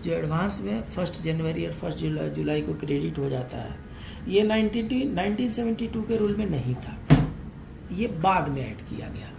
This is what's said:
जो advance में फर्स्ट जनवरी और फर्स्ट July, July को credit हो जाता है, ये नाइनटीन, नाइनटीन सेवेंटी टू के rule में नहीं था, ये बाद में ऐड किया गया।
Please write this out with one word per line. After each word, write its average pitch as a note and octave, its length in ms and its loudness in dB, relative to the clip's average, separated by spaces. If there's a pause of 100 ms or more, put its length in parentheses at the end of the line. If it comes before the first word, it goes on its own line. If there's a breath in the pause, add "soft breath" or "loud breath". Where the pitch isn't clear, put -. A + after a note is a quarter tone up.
जो E3+ 80 0
advance E3 520 2
में G#3+ 240 -2
फर्स्ट F3 340 -2
जनवरी D#3+ 440 0
और E3 60 -4
फर्स्ट D#3 260 -4
July, D#3 320 0
July D3+ 320 0
को D#3 180 -2
credit D3 380 0
हो C#3 120 0
जाता B2+ 320 -4
है, A2 120 -8 (540 loud breath)
ये G3 140 6
नाइनटीन, A3 720 2
नाइनटीन G#3 380 2
सेवेंटी A#3 340 0
टू A3 160 -2
के A3+ 140 0
rule G#3 200 4
में G#3+ 140 0
नहीं B2+ 260 0
था, - 200 -8 (960)
ये G3 140 0 (160)
बाद F3+ 260 6
में C3+ 120 -2
ऐड A2+ 280 -6
किया - 200 -8
गया। - 300 -10